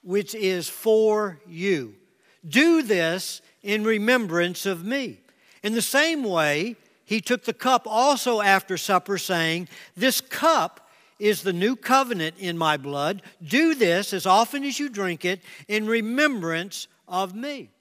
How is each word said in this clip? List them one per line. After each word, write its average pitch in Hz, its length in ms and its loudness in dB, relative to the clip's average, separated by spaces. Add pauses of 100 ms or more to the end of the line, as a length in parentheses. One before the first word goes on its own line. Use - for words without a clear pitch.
which 202 320 -2
is 190 340 -2
for 214 760 2
you. 165 500 -2 (520)
Do 311 340 4
this 180 600 -2 (200)
in 208 220 -2
remembrance 208 800 0
of 175 200 -4
me.' 226 340 -6 (440)
In 214 120 -4
the 226 80 0
same 302 420 2
way, 170 520 0 (280)
He 214 160 -2
took 240 240 -2
the 233 80 -4
cup 247 340 0
also 240 540 2
after 190 380 2
supper, 190 400 0
saying, 165 500 -2 (280)
'This 247 260 2
cup - 680 0 (300)
is 208 240 2
the 190 100 -2
new 196 220 0
covenant 233 640 0
in 175 180 -6
my 156 200 2
blood. 143 460 -4 (240)
Do 302 280 2
this 208 400 2
as 180 100 -6
often 226 400 4
as 277 140 -6
you 285 100 -6
drink 190 360 -6
it 180 180 -2 (240)
in 214 200 -2
remembrance 220 1000 -2 (220)
of 185 260 -4
me.' 240 360 -10 (100)